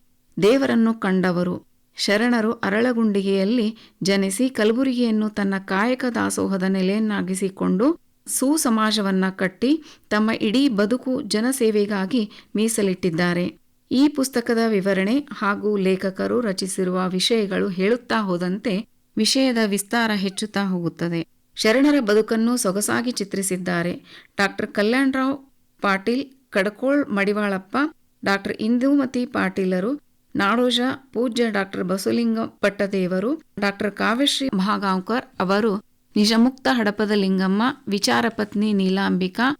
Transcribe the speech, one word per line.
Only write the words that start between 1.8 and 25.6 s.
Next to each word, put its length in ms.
ಶರಣರು 560
ಅರಳಗುಂಡಿಗೆಯಲ್ಲಿ 1040
ಜನಿಸಿ 460
ಕಲಬುರಗಿಯನ್ನು 800
ತನ್ನ 260
ಕಾಯಕ 400
ದಾಸೋಹದ 540
ನೆಲೆಯನ್ನಾಗಿಸಿಕೊಂಡು 1160
ಸುಸಮಾಜವನ್ನ 1040
ಕಟ್ಟಿ 420
ತಮ್ಮ 220
ಇಡೀ 280
ಬದುಕು 440
ಜನಸೇವೆಗಾಗಿ 1000
ಮೀಸಲಿಟ್ಟಿದ್ದಾರೆ. 920
ಈ 180
ಪುಸ್ತಕದ 600
ವಿವರಣೆ 480
ಹಾಗೂ 440
ಲೇಖಕರು 640
ರಚಿಸಿರುವ 580
ವಿಷಯಗಳು 600
ಹೇಳುತ್ತಾ 520
ಹೋದಂತೆ 540
ವಿಷಯದ 500
ವಿಸ್ತಾರ 480
ಹೆಚ್ಚುತ್ತಾ 500
ಹೋಗುತ್ತದೆ. 560
ಶರಣರ 440
ಬದುಕನ್ನು 560
ಸೊಗಸಾಗಿ 560
ಚಿತ್ರಿಸಿದ್ದಾರೆ. 800
ಡಾಕ್ಟರ್ 300
ಕಲ್ಯಾಣರಾವ್ 680